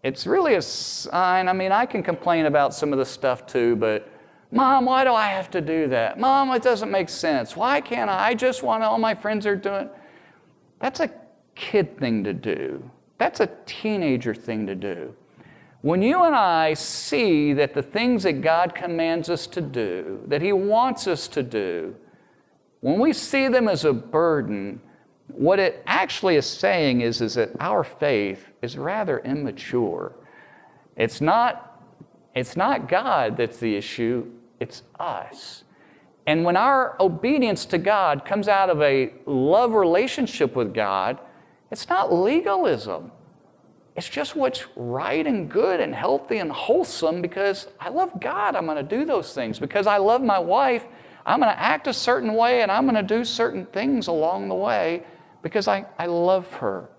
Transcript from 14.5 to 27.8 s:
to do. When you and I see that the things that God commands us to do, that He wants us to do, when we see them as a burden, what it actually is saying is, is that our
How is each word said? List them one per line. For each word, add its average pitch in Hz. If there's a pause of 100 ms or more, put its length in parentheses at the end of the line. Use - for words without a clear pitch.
to 98
do. 87 (680)
When 175
you 339
and 311
I 160
see 151
that 139
the 147
things 220
that 151
God 165
commands 165
us -
to 175
do, 101
that 143
He 196
wants 214
us 165
to 143
do, 95 (840)
when 156
we 302
see 269
them 240
as 170
a 147
burden, 117 (480)
what 175
it 185
actually 185
is 139
saying 156
is, 117
is 110
that 117 (100)
our 175